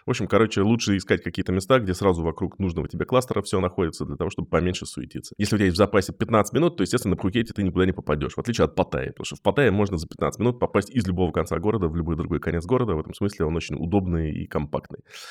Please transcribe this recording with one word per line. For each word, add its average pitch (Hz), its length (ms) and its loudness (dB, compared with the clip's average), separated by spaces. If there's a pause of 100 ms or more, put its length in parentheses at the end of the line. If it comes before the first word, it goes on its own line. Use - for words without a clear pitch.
В - 40 -4
общем, 120 180 -2
короче, 104 340 4
лучше 107 360 4
искать 92 240 0
какие-то 92 300 -4
места, 98 280 4
где 95 140 -2
сразу 90 300 2
вокруг 82 340 -4
нужного 85 300 -2
тебе - 180 -4
кластера 120 360 0
все 98 180 -2
находится, 87 460 -2
для 71 100 -8
того, 82 140 -2
чтобы - 200 -8
поменьше 87 360 0
суетиться. - 520 -12
Если 104 180 0
у - 20 4
тебя 101 80 4
есть 90 100 4
в - 20 -2
запасе 98 360 4
пятнадцать - 400 0
минут, 160 240 2
то, 101 60 2
естественно, 107 280 0
на 82 60 0
Пхукете 101 360 -2
ты 104 100 -2
никуда 92 220 2
не 92 60 2
попадешь, 73 420 -2
в - 60 -10
отличие 107 260 2
от 76 100 0
Паттайи, 71 340 -2
потому - 160 -12
что - 100 -10
в - 80 -18
Паттайе 107 280 4
можно 101 260 0
за 80 100 -6
пятнадцать - 320 -4
минут 123 200 0
попасть - 300 0
из 117 160 0
любого 90 260 0
конца 80 280 -2
города 98 280 0
в 80 80 -2
любой 82 200 -2
другой 82 240 -2
конец 82 260 -2
города, 113 300 2
в 78 40 -2
этом 76 140 -8
смысле 101 320 -2
он 80 100 0
очень 80 200 -6
удобный 85 560 0
и 82 160 -6
компактный. 76 520 -6 (320)